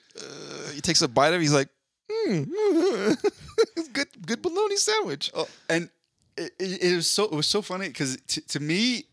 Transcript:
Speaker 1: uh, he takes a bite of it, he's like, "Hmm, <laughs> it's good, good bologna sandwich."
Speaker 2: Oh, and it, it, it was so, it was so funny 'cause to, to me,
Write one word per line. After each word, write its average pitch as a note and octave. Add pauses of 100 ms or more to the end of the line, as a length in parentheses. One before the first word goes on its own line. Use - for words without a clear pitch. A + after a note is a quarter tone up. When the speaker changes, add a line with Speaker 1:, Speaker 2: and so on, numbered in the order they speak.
(160)
Speaker 1:
uh, -
he C#3+
takes -
a D3
bite C3
of E3
it, F3+
he's D3
like, C#3 (420)
"Hmm, F#4
<laughs> E4 (600)
it's E4
good, C#4 (180)
good A3+
bologna G4
sandwich." G4+
Speaker 2:
Oh, - (200)
and E3 (480)
it, E3+
it, F#3
it F3+
was E3
so, G3
it -
was D3+
so G3+
funny F#3
'cause C3 (120)
to, -
to D3
me, G3